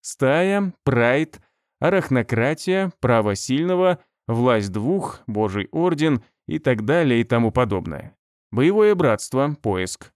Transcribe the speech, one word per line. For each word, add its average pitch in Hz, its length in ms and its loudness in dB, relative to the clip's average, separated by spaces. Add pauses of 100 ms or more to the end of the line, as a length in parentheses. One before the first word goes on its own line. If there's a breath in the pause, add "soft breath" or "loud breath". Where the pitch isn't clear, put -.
Стая, 180 720 0 (100)
прайд, 127 560 0 (400)
арахнократия, 160 1200 0
право 113 340 2
сильного, 175 640 0 (280 soft breath)
власть 117 460 2
двух, 127 540 -4
божий 104 440 -2
орден 156 520 0 (240 soft breath)
и 156 120 -6
так 120 260 0
далее 135 360 2
и 117 40 0
тому 117 260 0
подобное. 87 640 -4 (360)
Боевое 202 420 4
братство, 143 680 0
поиск. 92 560 -6